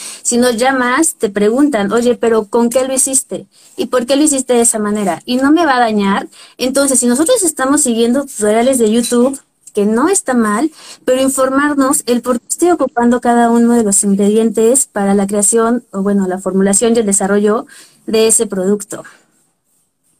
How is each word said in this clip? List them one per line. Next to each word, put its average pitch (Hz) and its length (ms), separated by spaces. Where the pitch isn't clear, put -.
sino 240 300
ya 247 200
más 262 440
te 214 140
preguntan, 214 600
"Oye, 240 240
pero 226 300
¿con 233 240
qué 262 180
lo 269 60
hiciste? 262 540
¿Y - 120
por 247 180
qué 269 100
lo 285 80
hiciste 269 300
de 233 80
esa 233 160
manera? 208 480
¿Y 247 120
no 269 140
me 330 140
va 262 120
a - 20
dañar?". 214 480
Entonces, 269 420
si 240 80
nosotros 330 360
estamos 285 380
siguiendo 240 440
tutoriales 233 520
de 214 140
YouTube, 240 480
que 202 120
no 226 220
está 370 280
mal, 226 340
pero 262 200
informarnos 269 840
el 240 160
por 247 180
qué - 80
estoy - 220
ocupando 247 520
cada 240 280
uno 233 240
de 233 80
los 202 220
ingredientes 220 840
para 196 300
la 202 100
creación 226 680
o, 196 120
bueno, 202 240
la 185 100
formulación 196 580
y 240 40
el 214 80
desarrollo 208 580
de 220 220
ese 226 180
producto. 196 580